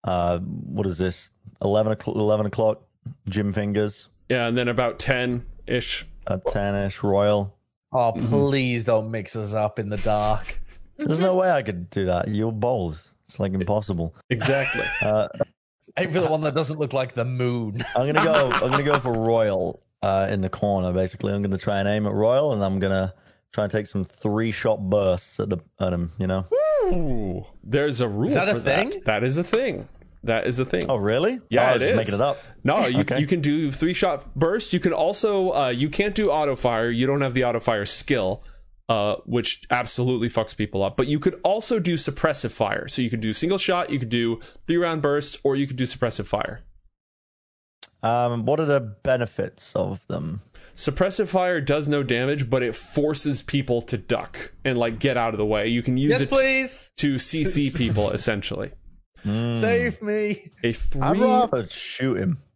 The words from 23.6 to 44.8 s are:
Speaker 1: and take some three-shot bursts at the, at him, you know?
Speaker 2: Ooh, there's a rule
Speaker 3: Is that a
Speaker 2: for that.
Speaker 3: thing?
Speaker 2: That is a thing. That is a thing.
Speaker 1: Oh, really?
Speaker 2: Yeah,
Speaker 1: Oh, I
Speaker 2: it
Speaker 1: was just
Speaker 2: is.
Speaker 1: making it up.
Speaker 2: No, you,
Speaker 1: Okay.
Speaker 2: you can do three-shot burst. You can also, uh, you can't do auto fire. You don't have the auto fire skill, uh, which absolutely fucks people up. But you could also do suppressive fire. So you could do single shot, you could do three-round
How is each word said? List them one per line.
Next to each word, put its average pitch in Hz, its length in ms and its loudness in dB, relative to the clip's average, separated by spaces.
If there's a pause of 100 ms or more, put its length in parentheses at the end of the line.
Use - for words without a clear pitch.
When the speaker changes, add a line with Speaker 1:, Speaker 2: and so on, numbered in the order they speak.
Speaker 1:
and 101 80 -2
take 107 160 -2
some 95 180 -4
three-shot 107 840 -2
bursts 95 500 0
at 101 100 -2
the, 92 80 0 (220)
at 92 140 0
him, 87 260 -2
you 92 80 0
know? 95 180 -2 (460)
Speaker 2:
Ooh, 110 540 -2 (180)
there's 127 380 0
a 123 60 0
rule 107 200 -2
Speaker 3:
Is 285 80 0
that 196 140 2
a 202 40 2
Speaker 2:
for 120 60 0
that. 190 340 0
Speaker 3:
thing? 392 120 -8
Speaker 2:
That 107 180 2
is 131 140 0
a 175 60 0
thing. 220 440 -2 (360)
That 113 240 0
is 123 120 0
a 131 60 2
thing. - 240 -2
Speaker 1:
Oh, 135 80 2
really? 135 420 0 (100)
Speaker 2:
Yeah, 123 120 4
Speaker 1:
Oh, 123 40 6
I 127 40 4
Speaker 2:
it 127 40 4
Speaker 1:
was 123 80 2
just - 100 2
Speaker 2:
is. 127 60 4
Speaker 1:
making 107 180 0
it 104 60 0
up. 139 160 2 (260)
Speaker 2:
No, 143 240 4
you, 127 140 2
Speaker 1:
Okay. 135 180 0
Speaker 2:
you 151 80 2
can 175 140 2
do 147 300 0
three-shot 165 640 0
burst. 175 380 0
You 175 60 2
can 175 140 0
also, 196 600 0
uh, 135 160 2
you 123 200 0
can't 202 260 -2
do 208 160 2
auto 147 240 2
fire. 117 340 2
You 120 180 2
don't 139 140 2
have 131 120 0
the 127 120 2
auto 117 160 0
fire 107 240 0
skill, 101 580 0 (460)
uh, 104 260 2 (100)
which - 360 -2 (100)
absolutely 123 580 0
fucks - 280 -2
people 98 260 -2
up. 98 140 -2
But 131 100 2
you 147 120 0
could 175 240 0
also 214 360 2
do 175 140 0
suppressive 143 580 -2
fire. 104 380 -2
So - 120 -2
you 117 80 0
could 117 120 -4
do 110 120 -2
single 185 260 0
shot, 180 320 0
you 139 80 -2
could 117 100 -6
do 117 320 0 (260)
three-round 165 340 0